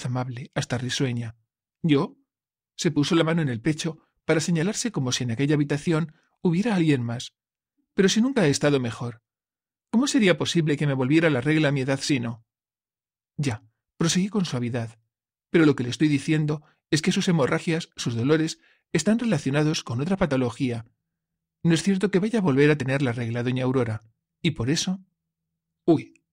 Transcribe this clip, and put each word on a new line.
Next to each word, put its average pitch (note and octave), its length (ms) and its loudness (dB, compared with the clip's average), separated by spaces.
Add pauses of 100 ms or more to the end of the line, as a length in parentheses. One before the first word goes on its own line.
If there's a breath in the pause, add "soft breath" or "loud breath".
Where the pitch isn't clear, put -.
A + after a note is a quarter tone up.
amable, B2+ 500 -6
hasta D3 220 -4
risueña. A#2+ 600 -4 (460)
«¿Yo?». D#3 340 2 (600)
Se E3 140 0
puso D3 240 0
la E3 100 4
mano E3 160 0
en D3 80 -2
el A#2 120 -6
pecho D#3 380 -4 (240 soft breath)
para D#3+ 160 2
señalarse F3+ 540 -2
como B2+ 180 -2
si B2 140 -4
en A#2+ 60 -4
aquella C#3+ 240 0
habitación D3 580 -2 (280 soft breath)
hubiera F#3 320 0
alguien D3+ 300 2
más. A#2 320 -8 (580)
«Pero F#3+ 140 4
si G#3+ 140 2
nunca B3 260 2
he - 20 6
estado C#3+ 300 2
mejor. A#2+ 420 -8 (720)
¿Cómo B3 160 2
sería G3 300 4
posible D3+ 400 0
que D3 100 0
me C#3 60 0
volviera D3 360 2
la B2+ 120 0
regla D#3 260 2
a C#3 60 2
mi C#3 80 0
edad C3+ 180 -2
si C3+ 220 0
no?». A#2 240 -8 (920)
«Ya», C3+ 280 -4 (320)
proseguí F3+ 320 0
con G3 160 -2
suavidad, A#2+ 520 -6 (520)
«pero D#3+ 160 4
lo C#3+ 100 4
que B2+ 80 -4
le A#2+ 60 -4
estoy D#3 180 0
diciendo D3+ 560 0 (260 soft breath)
es D3 120 0
que F#3+ 100 0
sus F#3+ 160 -2
hemorragias, D#3+ 680 0
sus A#2+ 180 -4
dolores, D#3 460 0 (320 soft breath)
están G#3 260 0
relacionados D3+ 640 0
con A#2+ 160 -6
otra F3 160 -2
patología. B2+ 720 -2 (800)
No E3+ 100 4
es D#3+ 100 0
cierto G3 260 0
que F#3 100 2
vaya A3 200 0
a - 20 2
volver D3 300 4
a D3+ 60 2
tener C#3 240 -2
la B2+ 100 2
regla, A#2 320 -4
doña B2+ 220 -2
Aurora, B2 340 0 (420)
y E3 100 0
por A#2 180 -4
eso». F#3 340 -2 (840)
«Uy, - 480 0